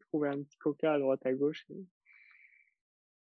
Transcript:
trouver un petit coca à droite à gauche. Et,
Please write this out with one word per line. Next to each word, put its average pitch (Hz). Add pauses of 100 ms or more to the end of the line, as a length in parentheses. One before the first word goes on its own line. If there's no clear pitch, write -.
trouver 147
un 143
petit 139
coca 156
à 147
droite 135
à 131
gauche. 143
Et, 180 (1400)